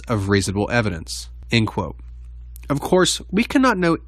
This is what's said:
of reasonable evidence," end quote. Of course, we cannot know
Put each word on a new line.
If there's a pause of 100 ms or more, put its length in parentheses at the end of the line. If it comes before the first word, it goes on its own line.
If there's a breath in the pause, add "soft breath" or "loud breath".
of
reasonable
evidence," (220)
end
quote. (720)
Of
course,
we
cannot
know (100)